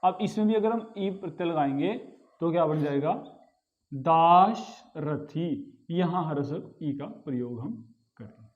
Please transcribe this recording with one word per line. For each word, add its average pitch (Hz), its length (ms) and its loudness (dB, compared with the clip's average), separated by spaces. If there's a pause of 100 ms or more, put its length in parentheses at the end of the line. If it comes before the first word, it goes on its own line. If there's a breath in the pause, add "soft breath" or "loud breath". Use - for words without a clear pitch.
अब 185 200 2
इसमें 214 240 0
भी 220 80 4
अगर 220 180 2
हम 226 260 -4
ई 196 120 0
प्रत्यय 175 380 -6
लगाएंगे 151 440 0 (480)
तो 165 100 0
क्या 165 160 2
बन 156 140 0
जाएगा, 143 320 0 (800)
दाशरथी, 165 1600 2 (420)
यहां 175 340 0
ह्रस्व 143 460 -4 (120)
ई 147 100 -4
का 139 140 -8 (180)
प्रयोग 120 360 -6
हम 151 120 -8 (440)
करेंगे। 110 400 -20